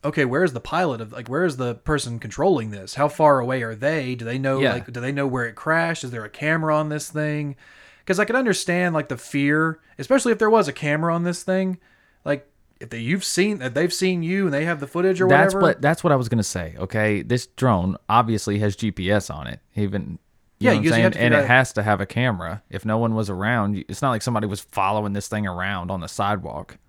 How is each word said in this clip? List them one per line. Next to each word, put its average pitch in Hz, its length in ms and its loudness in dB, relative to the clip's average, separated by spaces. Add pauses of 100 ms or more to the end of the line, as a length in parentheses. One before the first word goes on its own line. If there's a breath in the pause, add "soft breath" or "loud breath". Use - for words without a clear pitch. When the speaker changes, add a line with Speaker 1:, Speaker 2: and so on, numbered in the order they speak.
Speaker 1:
"Okay, 147 220 0
where's 143 260 2
the 123 80 -6
pilot 151 400 -2
of, 110 120 -12
like, 117 160 -12
where's 151 280 0
the 123 200 -2
person 135 420 -4
controlling 123 520 0
this? 101 260 -12
How 147 120 2
far 147 300 4
away 127 240 -2
are 113 120 -6
they? 131 400 -2
Do 113 120 -8
they 120 100 -4
know, 135 240 0
Speaker 2:
Yeah. 127 140 2
Speaker 1:
like, 120 180 -8
do 120 80 -8
they 127 120 -4
know 139 140 -2
where 123 200 -2
it 110 80 -10
crashed? 165 500 -2
Is 127 60 -8
there 117 140 -8
a 104 40 -14
camera 156 480 0
on 151 140 0
this 151 180 -6
thing?" 151 480 -4 (480 loud breath)
'Cause 185 140 0
I 208 80 2
could 233 100 0
understand, 180 580 0
like, 151 140 -2
the 127 80 -6
fear, 151 640 0 (200 soft breath)
especially 247 340 2
if 214 60 0
there 220 120 4
was 214 180 4
a 143 60 -6
camera 156 400 0
on 170 100 -2
this 175 200 -4
thing. 185 340 0 (480 soft breath)
Like, 143 200 -4 (340)
if 117 100 -16
they, 117 80 -8
you've 147 240 -2
seen, 196 400 0
if 123 120 -6
they've 170 180 2
seen 185 320 0
you 190 220 0
and 151 60 0
they 143 120 0
have 165 160 -4
the 139 80 -8
footage 185 320 0
or 185 80 4
Speaker 2:
That's 156 260 6
Speaker 1:
whatever. 190 200 4
Speaker 2:
what, - 60 -8
that's 147 220 2
what 165 100 4
I 139 40 6
was 123 120 0
gonna 113 140 2
say, 82 360 -4
okay? 107 440 0
This 120 240 -2
drone 98 500 2 (120)
obviously 110 500 2
has 104 160 0
G 110 160 -2
P 92 180 -4
S 101 220 2
on 73 160 -10
it. 58 140 -12 (160)
Even 101 420 -4 (440)
you 220 40 2
Speaker 1:
Yeah, 247 40 6
Speaker 2:
know 170 60 4
what - 20 2
I'm 139 60 0
Speaker 1:
you, 160 40 4
you - 40 4
have 113 100 4
Speaker 2:
saying? 113 100 4
Speaker 1:
to - 60 -8
Speaker 2:
And 117 140 2
Speaker 1:
figure - 60 6
Speaker 2:
it - 40 4
Speaker 1:
out 104 60 0
Speaker 2:
has 123 260 4
to 107 80 0
have 104 180 2
a 98 60 -2
camera. 104 640 -2
If - 140 -8
no 110 140 0
one 113 160 0
was 107 160 -2
around, 104 460 0
you, - 120 -8
it's 95 140 -10
not 139 80 2
like 113 120 -2
somebody 110 240 -2
was 98 140 -4
following 101 520 -2
this 101 160 -6
thing 107 180 -4
around 90 440 -4
on 95 100 -4
the 80 80 -8
sidewalk. 92 680 -4 (100)